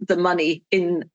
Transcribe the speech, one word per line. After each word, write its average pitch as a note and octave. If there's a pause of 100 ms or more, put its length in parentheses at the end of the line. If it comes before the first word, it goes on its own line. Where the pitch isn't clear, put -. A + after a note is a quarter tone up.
the F#3+
money F3
in F3 (100)